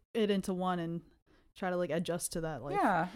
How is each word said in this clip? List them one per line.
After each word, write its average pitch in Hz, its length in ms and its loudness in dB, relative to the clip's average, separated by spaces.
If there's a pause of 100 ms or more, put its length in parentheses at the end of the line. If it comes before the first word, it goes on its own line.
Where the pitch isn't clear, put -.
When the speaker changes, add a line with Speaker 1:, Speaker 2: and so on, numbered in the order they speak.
(140)
Speaker 1:
it 214 160 4
into 196 240 2
one 180 260 0
and 165 220 -2 (540)
try 185 140 -2
to, 180 80 0
like, 175 120 0
adjust 170 440 -2
to 170 80 -2
that 156 220 -4
life. - 180 -4
Speaker 2:
Yeah, 185 340 4